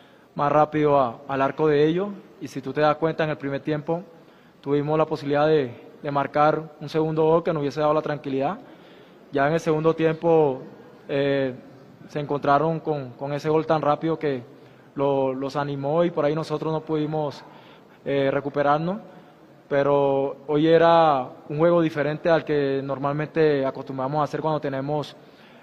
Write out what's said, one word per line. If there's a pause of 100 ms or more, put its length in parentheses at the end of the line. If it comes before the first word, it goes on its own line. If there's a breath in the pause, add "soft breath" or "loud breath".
(360 loud breath)
más
rápido
a,
al
arco
de
ellos, (320)
y
si
tú
te
das
cuenta,
en
el
primer
tiempo (580 loud breath)
tuvimos
la
posibilidad
de, (300)
de
marcar
un
segundo
gol
que
nos
hubiese
dado
la
tranquilidad. (720 loud breath)
Ya
en
el
segundo
tiempo, (460)
eh, (560)
se
encontraron
con,
con
ese
gol
tan
rápido
que (500 loud breath)
lo,
los
animó
y
por
ahí
nosotros
no
pudimos, (640 loud breath)
eh,
recuperarnos. (720 loud breath)
Pero (100)
hoy
era (180)
un
juego
diferente
al
que
normalmente
acostumbramos
a
hacer
cuando
tenemos, (480 loud breath)